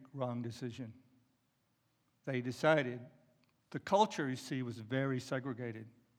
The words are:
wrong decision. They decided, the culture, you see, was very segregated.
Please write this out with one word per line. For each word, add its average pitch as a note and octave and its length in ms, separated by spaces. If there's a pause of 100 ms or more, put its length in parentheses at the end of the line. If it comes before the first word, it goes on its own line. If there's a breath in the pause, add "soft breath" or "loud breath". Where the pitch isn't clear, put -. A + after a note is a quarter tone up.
(140)
wrong B2 280
decision. A#2 520 (1300)
They C3 140
decided, B2 640 (720)
the C3+ 80
culture, G3+ 500
you B2+ 80
see, C3 260
was A2+ 140
very C3 420
segregated. A#2+ 680 (340)